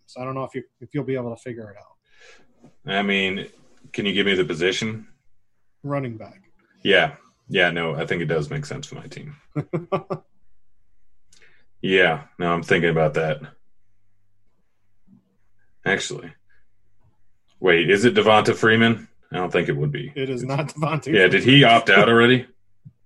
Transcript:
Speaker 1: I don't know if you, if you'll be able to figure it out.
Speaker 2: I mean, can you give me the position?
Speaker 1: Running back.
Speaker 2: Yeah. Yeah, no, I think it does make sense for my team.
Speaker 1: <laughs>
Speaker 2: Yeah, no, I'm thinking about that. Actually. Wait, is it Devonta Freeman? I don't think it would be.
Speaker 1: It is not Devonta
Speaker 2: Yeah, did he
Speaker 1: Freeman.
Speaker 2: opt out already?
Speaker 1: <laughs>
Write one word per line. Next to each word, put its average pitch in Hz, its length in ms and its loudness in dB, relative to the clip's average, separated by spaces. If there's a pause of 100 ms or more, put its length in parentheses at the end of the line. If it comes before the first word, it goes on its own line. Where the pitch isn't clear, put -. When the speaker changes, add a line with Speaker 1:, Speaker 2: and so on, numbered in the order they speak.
(180)
Speaker 1:
I 127 80 -12
don't 131 100 -10
know 135 80 -8
if 127 100 -12
you, 127 100 -10 (180)
if 120 120 -20
you'll 143 120 -6
be 131 100 -6
able 120 200 -8
to - 60 -20
figure 113 280 -14
it 101 80 -20
out. - 1120 -20
Speaker 2:
I 98 120 -2
mean, 98 440 -2 (460)
can 107 120 -4
you 98 80 -2
give 98 120 0
me 98 80 0
the 92 120 0
position? 92 640 -4 (760)
Speaker 1:
Running 139 340 -8
back. 98 240 -20 (420)
Speaker 2:
Yeah. 87 320 2 (340)
Yeah, 90 220 2
no, 82 220 -4
I 80 120 -6
think 87 160 -4
it 82 40 -4
does 78 240 -4
make 73 160 -8
sense - 220 -12
for - 80 -18
my - 120 -18
team. - 280 -18 (200)
Speaker 1:
<laughs> 147 120 -8 (2000)
Speaker 2:
Yeah, 92 440 2 (160)
no, 87 120 -2
I'm 87 120 -2
thinking 85 260 0
about 80 240 0
that. 78 260 -4 (2500)
Actually. - 480 -6 (1300)
Wait, 85 300 2
is 101 140 4
it 117 120 4
Devonta 107 400 4
Freeman? 113 520 2 (240)
I 87 40 -10
don't 90 160 -4
think 90 180 0
it 73 80 -2
would 73 140 -2
be. - 240 -8
Speaker 1:
It 135 140 -6
is 123 140 -8
not 139 260 -4
Devonta 151 440 -6
Speaker 2:
Yeah, 92 140 6
did 90 160 2
he 135 180 8
Speaker 1:
Freeman. 120 80 8
Speaker 2:
opt 113 220 6
out 107 180 6
already? 120 420 4
Speaker 1:
<laughs> - 40 -20 (500)